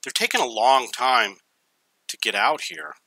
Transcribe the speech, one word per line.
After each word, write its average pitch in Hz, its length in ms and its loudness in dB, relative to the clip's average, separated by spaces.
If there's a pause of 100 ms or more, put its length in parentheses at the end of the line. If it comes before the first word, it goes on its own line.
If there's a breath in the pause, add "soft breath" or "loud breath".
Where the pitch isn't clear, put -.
They're - 100 -12
taking 226 280 0
a 143 60 2
long 123 460 2
time 120 460 0 (680)
to - 80 -10
get 104 200 -4
out 131 260 2
here. 78 320 -12 (120)